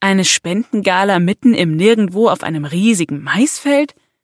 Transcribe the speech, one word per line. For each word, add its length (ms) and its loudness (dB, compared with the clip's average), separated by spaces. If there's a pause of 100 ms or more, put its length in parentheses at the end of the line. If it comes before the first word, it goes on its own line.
Eine 240 0
Spendengala 920 -2
mitten 360 2
im 220 0
Nirgendwo 520 2
auf 140 0
einem 220 -6
riesigen 580 -2
Maisfeld? 720 -2 (300)